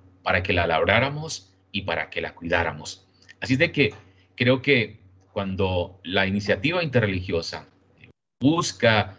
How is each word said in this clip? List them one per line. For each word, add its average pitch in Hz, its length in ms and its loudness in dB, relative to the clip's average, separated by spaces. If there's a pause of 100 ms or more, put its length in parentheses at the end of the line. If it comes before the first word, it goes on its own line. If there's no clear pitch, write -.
(220)
para 92 200 0
que 90 120 0
la 87 120 2
labráramos 120 800 0 (260)
y 95 120 -6
para 80 260 -4
que 85 140 -6
la 80 120 -8
cuidáramos. 82 720 -4 (340)
Así - 120 -2
es 131 60 2
de 170 140 2
que 135 200 2 (440)
creo 127 260 2
que 131 380 0 (340)
cuando 95 680 -2
la 95 240 0
iniciativa 101 560 0
interreligiosa 95 840 -2 (720)
busca 120 800 2